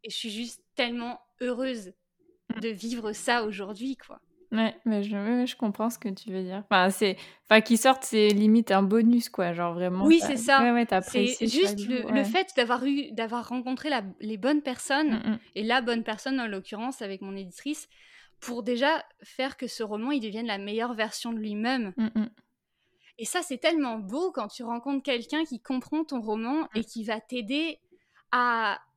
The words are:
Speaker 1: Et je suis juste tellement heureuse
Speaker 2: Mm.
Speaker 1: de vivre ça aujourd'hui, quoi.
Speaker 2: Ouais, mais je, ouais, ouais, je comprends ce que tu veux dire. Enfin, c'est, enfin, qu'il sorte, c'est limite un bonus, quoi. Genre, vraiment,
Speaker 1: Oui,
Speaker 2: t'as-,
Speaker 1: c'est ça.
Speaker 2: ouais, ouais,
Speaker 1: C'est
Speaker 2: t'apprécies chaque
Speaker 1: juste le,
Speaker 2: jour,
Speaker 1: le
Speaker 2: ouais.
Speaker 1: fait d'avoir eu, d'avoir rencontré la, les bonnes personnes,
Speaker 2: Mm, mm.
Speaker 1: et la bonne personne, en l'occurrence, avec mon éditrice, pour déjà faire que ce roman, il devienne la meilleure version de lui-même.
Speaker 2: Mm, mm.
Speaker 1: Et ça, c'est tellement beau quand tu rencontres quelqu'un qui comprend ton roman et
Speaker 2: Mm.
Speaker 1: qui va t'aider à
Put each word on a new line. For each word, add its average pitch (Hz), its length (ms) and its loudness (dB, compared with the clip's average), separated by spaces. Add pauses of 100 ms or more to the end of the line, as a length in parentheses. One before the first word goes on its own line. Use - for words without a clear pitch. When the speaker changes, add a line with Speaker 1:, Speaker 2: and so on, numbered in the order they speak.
Speaker 1:
Et 220 60 -14
je 196 60 -8
suis 233 140 -6
juste 226 320 -8 (140)
tellement 240 460 -4 (200)
heureuse 247 520 -4 (640)
Speaker 2:
Mm. 220 40 -8
Speaker 1:
de 226 100 -4
vivre 220 440 -6
ça 240 320 0
aujourd'hui, 208 520 -8
quoi. - 220 -20 (320)
Speaker 2:
Ouais, 226 240 0 (100)
mais 214 160 2
je, 208 140 -4
ouais, 208 240 -2
ouais, 254 80 0
je - 80 -8
comprends 220 340 -2
ce 233 80 -8
que 208 120 -8
tu 190 200 -10
veux 190 140 -4
dire. 190 260 -8
Enfin, 190 220 6
c'est, 190 240 2 (300)
enfin, 220 160 8
qu'il 226 180 4
sorte, 262 240 4
c'est 214 260 4
limite 214 420 6
un 196 120 6
bonus, 226 460 4
quoi. 170 240 -2
Genre, 170 200 -2
vraiment, 180 320 0
Speaker 1:
Oui, 330 140 10
Speaker 2:
t'as-, - 80 0
Speaker 1:
c'est 269 100 0
ça. 269 240 6
Speaker 2:
ouais, 240 100 6
ouais, 240 100 4
Speaker 1:
C'est 226 60 2
Speaker 2:
t'apprécies 202 600 0
chaque - 20 2
Speaker 1:
juste 208 380 2
le, 247 140 0
Speaker 2:
jour, 226 100 -4
Speaker 1:
le 269 80 4
Speaker 2:
ouais. 285 60 4
Speaker 1:
fait 381 300 0
d'avoir 247 300 2
eu, 277 280 0
d'avoir 226 360 -4
rencontré 254 400 -4
la, 247 140 0 (160)
les 214 180 -6
bonnes 285 240 2
personnes, 269 640 0
Speaker 2:
Mm, 220 60 0
mm. 220 80 -2 (160)
Speaker 1:
et 196 80 -4
la 240 180 2
bonne 233 220 -2
personne, 262 360 -4
en 233 80 -4
l'occurrence, 214 540 -8
avec 196 200 -8
mon 196 140 -10
éditrice, 196 520 -10 (540)
pour 240 200 -8
déjà 247 420 2 (200)
faire 262 340 -6
que 254 100 -6
ce - 140 -8
roman, 220 300 -4
il 285 80 0
devienne 220 280 -6
la 202 120 -2
meilleure 226 340 -4
version 220 400 -4
de 226 60 -4
lui-même. 214 580 -2
Speaker 2:
Mm, 220 160 0
mm. 220 160 -2 (880)
Speaker 1:
Et 226 60 -8
ça, 349 160 -2
c'est 262 160 -6
tellement 294 420 0
beau 269 320 -4
quand 214 180 -6
tu - 140 -14
rencontres 240 400 -4
quelqu'un 285 420 -2
qui 233 160 -10
comprend 285 420 -4
ton 277 180 -4
roman 226 540 -2
et 226 60 0
Speaker 2:
Mm. - 20 -4
Speaker 1:
qui 226 220 -8
va 220 160 -4
t'aider 262 580 -4 (520)
à 233 480 0 (180)